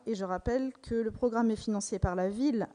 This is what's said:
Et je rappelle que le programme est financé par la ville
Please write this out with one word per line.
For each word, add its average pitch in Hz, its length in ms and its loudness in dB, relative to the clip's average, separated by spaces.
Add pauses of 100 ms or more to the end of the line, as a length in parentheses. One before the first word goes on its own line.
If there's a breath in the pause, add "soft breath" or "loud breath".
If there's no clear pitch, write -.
Et 220 100 -2
je 190 120 -4
rappelle 233 460 0 (100)
que - 120 -6
le 226 160 0
programme 233 400 2
est 214 60 2
financé 208 420 -4
par 180 160 2
la 185 140 0
ville 233 460 0